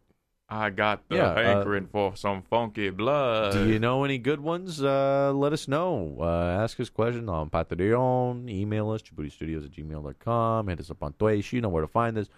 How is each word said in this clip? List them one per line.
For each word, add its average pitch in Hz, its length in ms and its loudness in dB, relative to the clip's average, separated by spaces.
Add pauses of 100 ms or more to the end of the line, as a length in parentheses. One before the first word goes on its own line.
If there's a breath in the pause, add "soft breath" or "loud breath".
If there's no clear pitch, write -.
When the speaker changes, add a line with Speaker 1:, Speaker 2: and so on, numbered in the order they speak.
(480)
Speaker 1:
I 107 220 0
got 104 400 0
the - 60 0
Speaker 2:
Yeah, 185 140 6
uh, 82 60 0
Speaker 1:
hankering 101 520 2
for 101 280 0
some 98 280 -2
funky 107 480 0
blood. 110 640 2
Speaker 2:
Do 98 140 2
you 110 120 4
know 127 240 2
any 139 160 0
good 143 200 0
ones? 165 420 -4
Uh, 139 520 2
let 143 200 2
us - 140 -6
know. 135 540 -2
Uh, 85 400 2
ask - 180 -4
us 120 120 -4
questions 117 360 -2
on 78 220 -2
Patreon. 123 1000 0
Email 107 440 -2
us, 110 100 -4
djibouti 76 300 -10
studios 80 340 -6
at 71 60 -14
gmail 76 320 -10
dot 71 160 -12
com. 113 480 0
Hit 87 120 -4
us 82 120 -10
up 76 100 -10
on 76 120 -6
Twitter. 104 420 0
You 123 60 0
know 110 80 0
where 80 120 0
to 78 60 -2
find 117 280 0
us. 104 220 -4